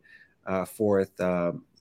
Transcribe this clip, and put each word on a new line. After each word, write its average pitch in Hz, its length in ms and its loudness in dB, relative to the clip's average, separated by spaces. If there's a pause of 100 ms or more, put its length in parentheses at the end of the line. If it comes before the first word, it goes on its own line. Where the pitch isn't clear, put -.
(460)
uh, 95 180 -2
forth, 101 560 0
uh, 87 320 0 (280)